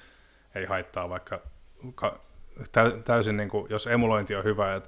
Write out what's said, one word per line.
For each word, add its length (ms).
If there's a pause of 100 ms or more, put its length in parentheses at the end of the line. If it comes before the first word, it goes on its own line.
(540)
Ei 100
haittaa, 440
vaikka 320 (540)
ka-, 260 (520)
täy-, 320
täysin, 320
niinku, 340
jos 160
emulointi 480
on 100
hyvä 280
ja 160